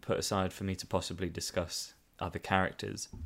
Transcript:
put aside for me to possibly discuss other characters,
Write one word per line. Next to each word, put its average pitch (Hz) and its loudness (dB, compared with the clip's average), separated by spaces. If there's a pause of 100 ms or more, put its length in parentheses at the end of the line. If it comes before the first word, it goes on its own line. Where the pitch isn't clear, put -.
put - 2
aside 95 2
for 101 -6
me 95 2
to - -8
possibly 90 0
discuss - -2 (260)
other 90 -2
characters, - 0 (160)